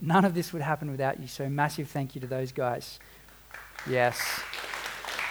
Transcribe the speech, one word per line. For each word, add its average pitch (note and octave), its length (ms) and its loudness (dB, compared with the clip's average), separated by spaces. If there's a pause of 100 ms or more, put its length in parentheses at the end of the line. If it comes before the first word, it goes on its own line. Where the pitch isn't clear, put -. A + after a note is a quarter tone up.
none F#3 240 8
of F#3+ 80 4
this E3+ 220 -2
would D#3 80 -2
happen D3 280 0
without C3+ 300 0
you. B2+ 80 -10
So C#3 220 -4
massive C#3+ 380 0
thank C#3 260 -4
you C3+ 80 -8
to B2+ 40 -6
those C3 240 -2
guys. B2+ 480 -2 (880)
Yes. B2 320 4 (1120)